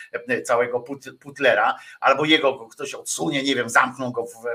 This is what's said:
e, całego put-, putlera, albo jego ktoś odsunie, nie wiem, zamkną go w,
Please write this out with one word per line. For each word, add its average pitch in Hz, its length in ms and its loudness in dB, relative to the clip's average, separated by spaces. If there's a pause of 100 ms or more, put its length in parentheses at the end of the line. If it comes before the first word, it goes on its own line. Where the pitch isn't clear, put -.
(280)
e, 120 140 -2
całego 120 380 0
put-, 139 380 -14
putlera, 127 560 2 (260)
albo 135 240 4
jego 135 440 2
ktoś - 260 -12
odsunie, 143 480 -4
nie 139 120 0
wiem, 120 140 -2
zamkną 127 440 0
go 120 120 -4
w, - 100 -14 (200)